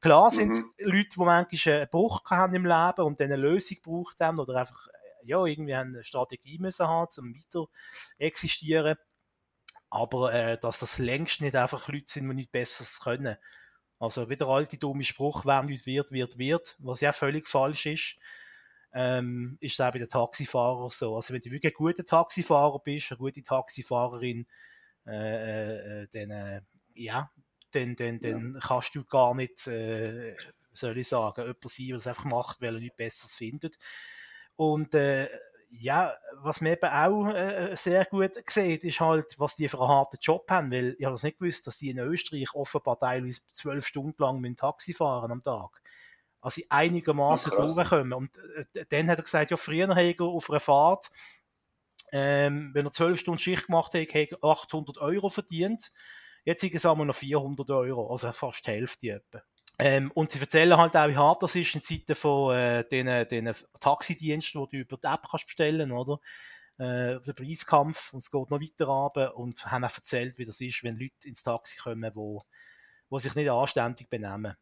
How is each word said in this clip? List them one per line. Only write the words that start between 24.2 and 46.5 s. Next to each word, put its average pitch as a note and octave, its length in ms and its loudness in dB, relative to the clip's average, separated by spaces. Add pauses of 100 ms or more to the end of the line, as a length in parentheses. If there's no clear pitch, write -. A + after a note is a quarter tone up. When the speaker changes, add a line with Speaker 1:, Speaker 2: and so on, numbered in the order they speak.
Speaker 1:
äh, A#2 60 -12
äh, G#2+ 880 -6
äh, G2+ 100 -16
dann, G#2 180 -10
äh, G2+ 300 -10 (340)
ja, A#2+ 360 -8 (400)
dann, B2 240 -2
dann, A#2 260 -4
Speaker 2:
Ja. A#2 120 -4
Speaker 1:
dann A#2 280 -8
kannst - 360 -2
du C#3 80 -10
gar B2 300 4
nicht, C3 340 -6
äh, A2+ 680 -6 (380)
soll A#2 260 -6
ich B2 100 -4
sagen, A2+ 340 -2
jemand A#2+ 260 -10
sein, B2+ 180 -8
der C3 100 -6
es A2+ 120 -6
einfach A#2+ 160 -8
macht, B2 360 -2
weil A#2 140 -4
er A2+ 60 -8
nichts A#2+ 160 -12
Besseres - 400 -6
findet. C3 420 -10 (800)
Und, D#3 380 2
äh, C#3 340 4 (420)
ja, C3+ 420 0 (260)
was D3 220 -4
man D#3+ 120 2
eben E3+ 180 2
auch, G3 420 4
äh, F#3+ 440 -2
sehr F#3 300 4
gut F#3+ 260 0 (160)
sieht, F3 340 2
ist E3+ 160 -4
halt, D#3+ 400 2
was D3 160 0
die D3 140 -2
für C3 120 -4
einen B2+ 80 4
harten C#3 320 4
Job D#3+ 300 2
haben, D#3+ 220 2
weil B2+ 260 0
ich C#3 60 -4
habe C3+ 100 -2
das A2+ 80 -8
nicht D3+ 160 -4
gewusst, F3 300 -4
dass A#2 100 -8
die C#3 120 -6
in B2+ 100 -6
Österreich C#3 540 -4
offenbar C#3 440 -2
teilweise B2+ 440 -2 (100)
zwölf C#3+ 340 -6
Stunden D3 340 -6
lang C3+ 200 0
mit B2 80 -6
dem B2 80 -8
Taxi - 360 -4
fahren B2 380 -2
am B2 140 -10
Tag. - 360 -6 (600)
Also - 280 -6